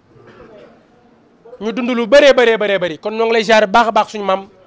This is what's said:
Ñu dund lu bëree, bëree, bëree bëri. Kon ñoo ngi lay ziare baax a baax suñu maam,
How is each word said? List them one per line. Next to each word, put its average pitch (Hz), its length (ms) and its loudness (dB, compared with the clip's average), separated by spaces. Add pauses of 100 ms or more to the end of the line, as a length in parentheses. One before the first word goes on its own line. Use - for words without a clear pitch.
(1600)
Ñu 214 140 -6
dund 240 160 -6
lu 233 180 -2
bëree, 277 260 6
bëree, 233 240 2
bëree 202 220 -2
bëri. 165 200 -6
Kon 214 140 -8
ñoo 226 120 -2
ngi 226 80 0
lay 226 100 0
ziare 214 240 2
baax 226 200 2
a 226 40 -2
baax 214 200 0
suñu 208 120 -8
maam, 196 240 -4 (200)